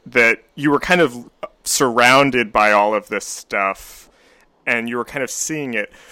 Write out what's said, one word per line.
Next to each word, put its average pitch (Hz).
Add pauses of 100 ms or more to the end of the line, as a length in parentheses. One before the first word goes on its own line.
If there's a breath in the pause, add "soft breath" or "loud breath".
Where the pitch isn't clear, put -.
that 117 (120)
you 147
were 143
kind 180
of 120 (340)
surrounded 123
by 107
all 104
of 101
this 104
stuff, - (560 soft breath)
and 117
you 120
were 117
kind 139
of 117
seeing 147
it. 104 (180 loud breath)